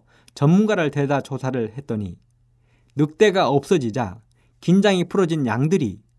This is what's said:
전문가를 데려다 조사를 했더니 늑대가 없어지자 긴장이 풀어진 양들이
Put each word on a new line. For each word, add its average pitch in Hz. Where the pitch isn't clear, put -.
전문가를 180
데려다 143
조사를 127
했더니 107
늑대가 156
없어지자 127
긴장이 190
풀어진 165
양들이 131